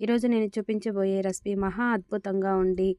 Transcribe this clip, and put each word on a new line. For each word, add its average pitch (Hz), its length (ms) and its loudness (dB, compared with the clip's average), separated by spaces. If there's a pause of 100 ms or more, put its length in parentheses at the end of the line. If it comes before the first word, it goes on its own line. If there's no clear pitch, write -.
ఈరోజు 233 260 0
నేను 220 220 2
చూపించబోయే 202 720 -2
రెసిపీ 190 340 -4
మహా 196 360 -2
అద్భుతంగా 196 680 -2
ఉండి, 185 300 2 (120)